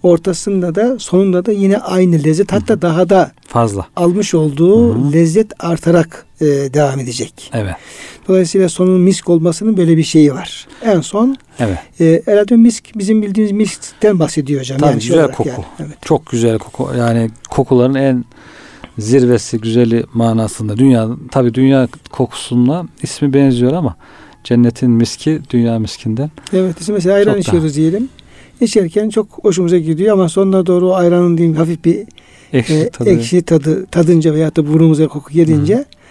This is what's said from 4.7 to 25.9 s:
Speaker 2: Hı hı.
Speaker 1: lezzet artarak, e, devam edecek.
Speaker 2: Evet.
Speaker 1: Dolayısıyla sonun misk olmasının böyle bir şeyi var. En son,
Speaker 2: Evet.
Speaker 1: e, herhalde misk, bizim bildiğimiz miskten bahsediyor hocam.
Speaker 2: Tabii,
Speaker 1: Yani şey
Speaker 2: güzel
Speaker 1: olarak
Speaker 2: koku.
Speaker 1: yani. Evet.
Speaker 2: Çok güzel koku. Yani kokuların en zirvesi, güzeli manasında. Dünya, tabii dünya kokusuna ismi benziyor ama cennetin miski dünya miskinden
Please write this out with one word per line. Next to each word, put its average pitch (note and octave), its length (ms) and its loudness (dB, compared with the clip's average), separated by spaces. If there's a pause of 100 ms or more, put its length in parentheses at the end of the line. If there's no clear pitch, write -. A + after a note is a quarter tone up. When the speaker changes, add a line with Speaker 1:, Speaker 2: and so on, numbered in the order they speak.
Speaker 2:
Hı A2 40 -2
hı. C#3+ 140 0
Speaker 1:
lezzet E3+ 520 0
artarak, E3+ 640 -2 (140)
e, D#3+ 60 -2
devam C#3 540 0
edecek. B2+ 520 -10
Speaker 2:
Evet. G2+ 220 -6 (540)
Speaker 1:
Dolayısıyla F#3 400 2
sonun F#3 320 0
misk F3+ 300 0
olmasının F3 460 0
böyle E3 200 2
bir D#3+ 60 2
şeyi D3+ 320 2
var. - 320 -14 (160)
En G#3 180 2
son, A3+ 360 -2 (220)
Speaker 2:
Evet. G2 200 -2 (220)
Speaker 1:
e, E3 240 2
herhalde G#3 320 2
misk, A3+ 280 4 (120)
bizim G#3+ 260 0
bildiğimiz G#3 300 -2
miskten G#3 680 -2
bahsediyor C#3+ 420 -2
hocam. B2+ 180 -8
Speaker 2:
Tabii, D3 120 2
Speaker 1:
Yani A#2 100 0
şey A2 80 -6
Speaker 2:
güzel D#3+ 160 4
Speaker 1:
olarak C3 120 -4
Speaker 2:
koku. C3 120 -4
Speaker 1:
yani. A2 160 -8 (160)
Evet. D3 220 -14
Speaker 2:
Çok - 240 -2
güzel A#2 320 0
koku. - 400 -8
Yani A#2 320 0 (200)
kokuların C3 440 2
en C3 300 0 (760)
zirvesi, A#2+ 640 2
güzeli A2+ 520 0
manasında. A2+ 640 -2
Dünya, A#2+ 320 2 (220)
tabii B2 240 0
dünya C3 340 2 (240)
kokusuna B2+ 720 -2 (160)
ismi C#3+ 320 -4
benziyor C3 380 2
ama D3+ 240 -4 (480)
cennetin A#2+ 460 0
miski A#2+ 500 -2 (100)
dünya A#2 280 0
miskinden A2 520 -6 (220)